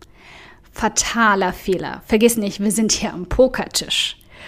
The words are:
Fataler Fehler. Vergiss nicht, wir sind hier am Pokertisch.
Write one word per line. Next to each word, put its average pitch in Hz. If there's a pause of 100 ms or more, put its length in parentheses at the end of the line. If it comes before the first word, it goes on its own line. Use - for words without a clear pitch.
(720)
Fataler 208
Fehler. 165
Vergiss 233
nicht, 202
wir 202
sind 220
hier 208
am 175
Pokertisch. - (300)